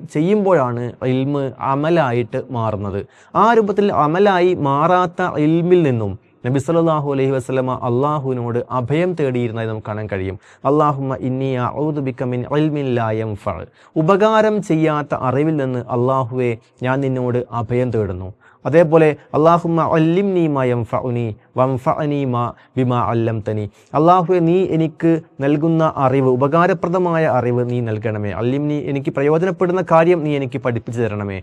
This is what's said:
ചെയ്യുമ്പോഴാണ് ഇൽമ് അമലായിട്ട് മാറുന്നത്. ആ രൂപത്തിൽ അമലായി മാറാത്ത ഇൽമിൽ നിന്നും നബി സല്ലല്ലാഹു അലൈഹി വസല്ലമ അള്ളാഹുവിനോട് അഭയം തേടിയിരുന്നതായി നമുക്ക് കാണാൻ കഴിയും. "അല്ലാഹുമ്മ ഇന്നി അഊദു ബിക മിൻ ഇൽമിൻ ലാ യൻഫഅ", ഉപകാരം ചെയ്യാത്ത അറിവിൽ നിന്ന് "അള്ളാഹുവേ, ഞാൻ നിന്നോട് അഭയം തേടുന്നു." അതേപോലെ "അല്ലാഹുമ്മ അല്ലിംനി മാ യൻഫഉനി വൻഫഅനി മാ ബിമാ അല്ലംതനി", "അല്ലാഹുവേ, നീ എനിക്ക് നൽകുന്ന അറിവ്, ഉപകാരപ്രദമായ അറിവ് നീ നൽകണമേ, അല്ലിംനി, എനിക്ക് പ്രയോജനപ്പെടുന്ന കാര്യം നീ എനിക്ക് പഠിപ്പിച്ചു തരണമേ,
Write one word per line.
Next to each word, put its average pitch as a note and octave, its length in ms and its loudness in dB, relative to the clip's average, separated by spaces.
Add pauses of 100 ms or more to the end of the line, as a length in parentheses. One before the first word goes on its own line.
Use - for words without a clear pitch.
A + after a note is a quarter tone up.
ചെയ്യുമ്പോഴാണ് D#3 800 0 (220)
ഇൽമ് C3+ 360 0 (180)
അമലായിട്ട് C3+ 880 0
മാറുന്നത്. G#2 500 -4 (340)
ആ G3 200 4
രൂപത്തിൽ G3+ 380 2
അമലായി F3+ 640 2
മാറാത്ത E3+ 680 0 (160)
ഇൽമിൽ E3+ 440 4
നിന്നും A2+ 300 0 (300)
നബി C3 160 0
സല്ലല്ലാഹു D#3 540 0
അലൈഹി C3+ 180 0
വസല്ലമ C3 420 -2 (100)
അള്ളാഹുവിനോട് B2+ 760 -2 (120)
അഭയം C#3 420 -2
തേടിയിരുന്നതായി B2 560 -2
നമുക്ക് G#2+ 180 -8
കാണാൻ G#2+ 200 -6
കഴിയും. F#2+ 300 -6 (280)
"അല്ലാഹുമ്മ C#3 560 0
ഇന്നി C3 300 -4 (120)
അഊദു D3 380 -4
ബിക C3+ 220 -6
മിൻ B2 180 -4 (160)
ഇൽമിൻ D3 380 0
ലാ A#2 160 0
യൻഫഅ", G#2+ 480 -4 (380)
ഉപകാരം G#3+ 640 2
ചെയ്യാത്ത D#3 520 0
അറിവിൽ C#3+ 420 0
നിന്ന് B2+ 320 -2
"അള്ളാഹുവേ, B2+ 640 0 (320)
ഞാൻ C3 180 0
നിന്നോട് B2+ 380 -2 (140)
അഭയം B2 380 -2
തേടുന്നു." F#2+ 380 -4 (360)
അതേപോലെ D#3 440 6 (260)
"അല്ലാഹുമ്മ E3 460 2 (120)
അല്ലിംനി F3 540 2
മാ C#3 180 0
യൻഫഉനി A#2+ 600 -2 (320)
വൻഫഅനി C3+ 680 0
മാ A#2+ 200 -2 (280)
ബിമാ B2 320 0
അല്ലംതനി", A2 600 -2 (300)
"അല്ലാഹുവേ, F3 440 4
നീ E3+ 260 2
എനിക്ക് D#3+ 460 0 (300)
നൽകുന്ന D#3 560 2
അറിവ്, C3 340 2
ഉപകാരപ്രദമായ E3+ 960 2
അറിവ് B2 440 0
നീ B2 100 -2
നൽകണമേ, G#2+ 500 -4
അല്ലിംനി, C#3 540 -2
എനിക്ക് C#3 260 -4
പ്രയോജനപ്പെടുന്ന F3 720 0
കാര്യം E3 420 4
നീ D3 120 -2
എനിക്ക് C3+ 220 -4
പഠിപ്പിച്ചു A#2+ 420 -4
തരണമേ, G#2 420 -4